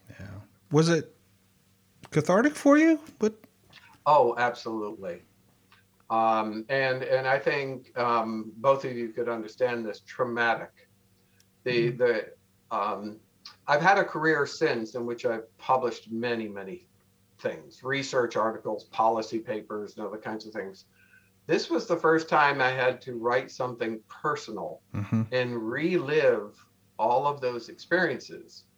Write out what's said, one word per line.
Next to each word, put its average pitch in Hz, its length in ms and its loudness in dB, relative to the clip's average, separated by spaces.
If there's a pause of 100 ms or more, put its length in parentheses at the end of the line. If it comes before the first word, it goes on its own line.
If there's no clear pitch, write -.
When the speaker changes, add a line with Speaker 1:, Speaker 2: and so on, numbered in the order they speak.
(100)
Speaker 1:
Yeah. - 160 -18 (440)
Was 160 200 6
it 160 260 0 (960)
cathartic 214 440 4
for 285 220 6
you? 311 240 6 (180)
What? 214 140 0 (720)
Speaker 2:
Oh, 131 320 6
absolutely. 107 840 -4 (880)
Um, 110 580 2
and, 131 340 0
and 131 240 0
I 135 120 2
think, 139 600 -4
um, 113 600 0
both 139 260 2
of 131 120 -6
you 120 120 -4
could 120 200 -4
understand 117 580 -2
this, 101 140 -10
traumatic. 117 720 -2 (920)
The, 120 260 2
Speaker 1:
Mm-hmm. 113 80 -6
Speaker 2:
the, 117 340 0 (380)
um, 104 480 -4 (480)
I've 151 160 2
had 196 160 6
a 185 60 2
career 151 420 0
since 123 480 -2
in 120 100 -6
which 120 220 -6
I've 110 200 -2 (120)
published 123 540 -2
many, 113 340 -4
many 95 400 -12 (540)
things, - 420 -8
research 131 540 0
articles, 110 480 -2
policy 113 560 -2
papers, 104 560 -8
and 107 100 -8
other 101 100 -8
kinds 110 300 -10
of 104 60 -16
things. 98 320 -12 (640)
This 180 200 0
was - 200 -2
the 175 80 2
first 160 320 2
time 143 320 2
I 127 100 4
had 127 320 0
to 123 140 -10
write 120 340 -2
something 117 480 -6 (100)
personal 104 720 -8 (140)
Speaker 1:
Mm-hmm. 107 280 -2 (100)
Speaker 2:
and 123 240 -2
relive 135 960 0 (460)
all 127 260 2
of 139 140 -2
those 123 280 -4
experiences. - 960 -4 (160)